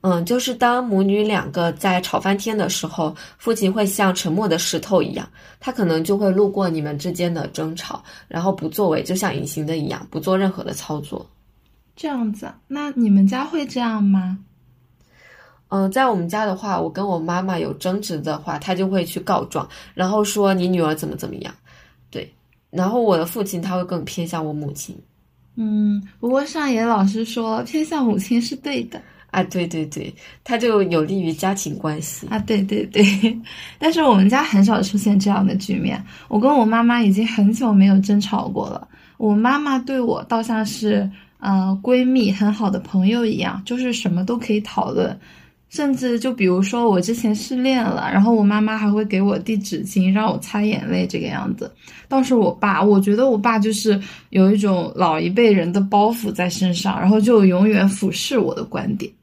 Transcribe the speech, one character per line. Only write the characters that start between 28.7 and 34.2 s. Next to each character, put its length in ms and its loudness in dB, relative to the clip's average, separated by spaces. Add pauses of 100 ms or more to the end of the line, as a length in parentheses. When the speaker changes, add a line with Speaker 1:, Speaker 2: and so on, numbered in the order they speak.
Speaker 2:
的。 140 -14 (320)
Speaker 1:
啊， 120 0
对， 240 -4
对， 180 -4
对， 280 -12 (300)
他 140 -2
就 260 2
有 200 2
利 180 -2
于 100 -2
家 220 -2
庭 240 -6
关 240 -4
系。 260 -12
Speaker 2:
啊， 120 -4
对， 220 0
对， 260 -2
对。 560 4
<laughs> 360 -18
但 120 2
是 120 2
我 100 6
们 160 6